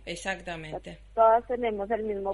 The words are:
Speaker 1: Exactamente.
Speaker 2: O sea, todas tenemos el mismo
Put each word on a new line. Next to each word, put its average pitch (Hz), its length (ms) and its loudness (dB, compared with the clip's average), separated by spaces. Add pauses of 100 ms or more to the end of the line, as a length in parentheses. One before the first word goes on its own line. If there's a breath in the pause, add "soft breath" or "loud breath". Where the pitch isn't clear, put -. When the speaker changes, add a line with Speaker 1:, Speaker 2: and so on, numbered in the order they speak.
Speaker 1:
Exactamente. 170 720 -8
Speaker 2:
O - 40 -12
sea, 170 160 -14 (160)
todas 226 340 6
tenemos 233 440 -2
el 214 140 0
mismo 196 280 -2